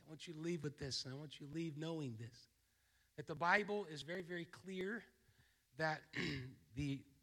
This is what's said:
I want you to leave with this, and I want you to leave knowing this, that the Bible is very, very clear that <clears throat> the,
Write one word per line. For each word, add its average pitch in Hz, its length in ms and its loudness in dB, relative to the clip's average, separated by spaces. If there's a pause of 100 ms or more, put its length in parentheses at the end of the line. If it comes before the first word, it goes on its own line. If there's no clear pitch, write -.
I - 20 -18
want 156 200 -10
you 165 60 -6
to 156 60 -6
leave 165 220 2
with 147 160 -2
this, 131 280 0
and 131 80 -4
I - 20 -6
want 147 240 -8
you 151 60 -10
to 139 80 -8
leave 160 240 0
knowing 156 420 0
this, - 280 -12 (680)
that 151 100 -6
the 165 80 -2
Bible 196 560 6
is 151 120 -6
very, 170 200 -2
very 170 220 -2
clear 190 580 -4 (760)
that 156 240 2 (360)
<clears throat> - 380 -10
the, 139 240 2 (220)